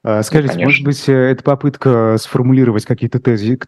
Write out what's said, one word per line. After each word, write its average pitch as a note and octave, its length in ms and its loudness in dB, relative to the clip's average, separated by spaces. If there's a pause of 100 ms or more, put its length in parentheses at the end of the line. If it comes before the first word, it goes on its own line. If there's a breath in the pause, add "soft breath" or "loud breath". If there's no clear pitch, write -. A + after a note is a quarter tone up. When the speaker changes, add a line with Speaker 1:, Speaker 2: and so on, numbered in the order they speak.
Speaker 1:
А, A2 140 0
Speaker 2:
Ну, A2 40 0
Speaker 1:
скажите, C#3+ 320 0
Speaker 2:
конечно. E3+ 100 -6
Speaker 1:
может C#3 200 0
быть, C#3+ 240 -4
э, C#3 40 4
это C3 300 2
попытка B2+ 760 0
сформулировать B2 680 2
какие-то A#2 360 -2
тези-, A2+ 360 0 (120)